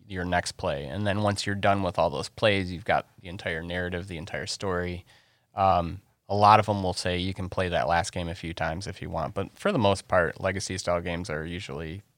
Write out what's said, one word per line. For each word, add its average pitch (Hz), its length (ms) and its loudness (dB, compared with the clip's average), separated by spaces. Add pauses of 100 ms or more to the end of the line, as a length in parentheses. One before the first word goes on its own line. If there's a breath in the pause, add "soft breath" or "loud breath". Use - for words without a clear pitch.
your 92 180 -6
next 87 280 0
play. 73 320 -4
And 82 200 -4
then 104 180 0
once 101 240 0
you're 101 100 -2
done 101 260 4
with 87 160 -2
all 85 120 4
those 71 180 -6
plays, 98 420 2
you've 87 140 -8
got 78 240 0 (120)
the 95 80 -16
entire 85 340 -6
narrative, 90 440 -4
the 90 120 -10
entire 78 280 -8
story. 90 580 -4 (520 soft breath)
Um, 92 440 4 (280)
a 98 80 -2
lot 104 240 10
of 104 80 0
'em 104 160 0
will 90 100 0
say 90 240 -2
you 95 160 -2
can 107 140 -6
play 92 220 -2
that 71 180 2
last 85 240 2
game 87 160 -4
a 85 80 -6
few 82 180 -8
times 82 320 -4
if - 160 -10
you 85 80 -8
want, 82 240 -4
but - 240 -6
for 202 140 0
the 160 80 2
most 98 260 2
part, 90 340 2
legacy 95 380 -4
style 87 220 0
games 87 280 -4
are 78 160 -4
usually, 82 580 -8 (160)